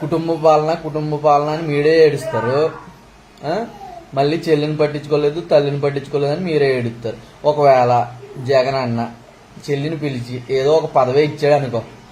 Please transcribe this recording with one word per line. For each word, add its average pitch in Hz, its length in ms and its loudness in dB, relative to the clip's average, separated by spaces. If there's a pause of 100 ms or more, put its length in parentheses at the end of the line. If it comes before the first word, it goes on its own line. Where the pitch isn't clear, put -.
కుటుంబ 165 440 -4
పాలన, 156 300 4
కుటుంబ 151 420 -6
పాలన 147 320 2
అని 156 140 -4
మీరే 156 440 4
ఏడుస్తారు. 135 640 0 (720)
ఆ? 196 220 -4 (480)
మళ్ళీ 143 220 0
చెల్లిని 151 400 0
పట్టించుకోలేదు, 147 640 0
తల్లిని 143 400 0
పట్టించుకోలేదు 143 520 -2
అని 180 120 -4
మీరే 143 340 0
ఏడుస్తారు. 117 380 -6 (280)
ఒకవేళ 131 640 4 (380)
జగన్ 131 300 2
అన్న 117 360 -4 (600)
చెల్లిని 147 260 -2
పిలిచి 123 540 -6
ఏదో 135 220 2
ఒక 156 120 2
పదవే 139 400 2
ఇచ్చాడు 147 300 2
అనుకో, 117 280 -2 (300)